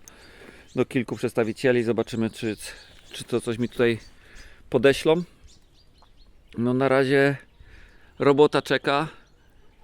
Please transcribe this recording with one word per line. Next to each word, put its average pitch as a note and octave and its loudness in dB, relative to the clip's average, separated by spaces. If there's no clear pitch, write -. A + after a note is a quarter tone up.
do B2+ 0
kilku B2 -6
przedstawicieli, A#2+ -2
zobaczymy, A2+ -2
czy, A2 -8
czy - -16
to A#2 -4
coś A2+ -6
mi A#2 -4
tutaj A#2 0
podeślą. C#3 2
No A#2+ -2
na C3 0
razie C#3 2
robota C#3+ 4
czeka, C#3+ -2